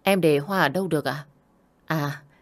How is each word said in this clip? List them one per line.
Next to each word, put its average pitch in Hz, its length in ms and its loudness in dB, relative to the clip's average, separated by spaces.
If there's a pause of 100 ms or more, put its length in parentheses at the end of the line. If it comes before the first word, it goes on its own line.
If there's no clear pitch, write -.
em 190 180 2
để 156 160 4
hoa 185 240 -2
ở 147 80 4
đâu 185 180 -2
được 156 180 -2
ạ? 143 200 -6 (600)
À, 143 360 -4 (200)